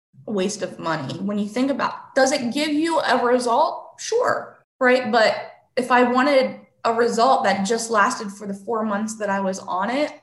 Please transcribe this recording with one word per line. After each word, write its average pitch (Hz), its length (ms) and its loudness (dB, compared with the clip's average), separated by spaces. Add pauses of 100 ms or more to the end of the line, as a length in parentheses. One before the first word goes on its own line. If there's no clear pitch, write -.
(260)
waste 190 360 -4
of - 160 -8
money. 151 420 -6
When 202 200 -4
you 208 80 -2
think 269 240 0
about, - 440 -6
does 269 160 4
it 247 220 -2
give 302 160 0
you 311 300 0
a 247 240 2
result? 247 760 0
Sure, - 640 -2 (160)
right? 254 320 2
But 220 420 2 (220)
if 247 160 -2
I 247 120 6
wanted 254 560 2 (240)
a 226 100 2
result 233 500 2
that 196 200 2
just 226 260 -2
lasted 220 420 0
for 208 160 -14
the 196 60 -6
four 214 300 -6
months 214 360 -4
that 202 100 -4
I 196 100 -2
was 190 200 -4
on 185 300 -6
it, 285 220 -2 (120)